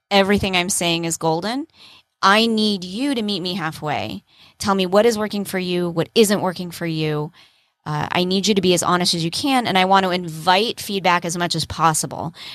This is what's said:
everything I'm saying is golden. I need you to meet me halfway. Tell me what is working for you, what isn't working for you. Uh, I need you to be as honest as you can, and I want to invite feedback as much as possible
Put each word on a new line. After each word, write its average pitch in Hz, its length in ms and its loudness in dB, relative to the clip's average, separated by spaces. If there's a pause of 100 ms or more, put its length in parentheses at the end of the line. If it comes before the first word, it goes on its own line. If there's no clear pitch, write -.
(100)
everything 196 460 2
I'm 180 140 0
saying 170 340 0
is 165 140 -4
golden. 196 480 -2 (560)
I 214 240 6
need 214 360 0
you 233 320 -4
to 233 80 -2
meet 202 200 -4
me 180 100 -4
halfway. 151 720 -6 (320)
Tell 196 180 -2
me 185 120 2
what 202 180 6
is 233 140 4
working 208 260 -4
for 190 140 -4
you, 175 320 -2
what 165 240 -2
isn't 208 260 6
working 180 300 -4
for 170 160 -8
you. 156 440 -2 (540)
Uh, 151 260 -4
I 180 140 0
need 185 220 0
you 214 80 2
to 190 80 0
be 180 100 4
as 175 100 0
honest 180 300 0
as 170 100 -2
you 165 80 -2
can, 262 360 -2
and 190 100 0
I 185 80 4
want 190 200 4
to 185 60 -2
invite 180 680 0
feedback 175 460 0
as 170 100 -4
much 175 180 -2
as 160 120 -4
possible 160 680 -2 (200)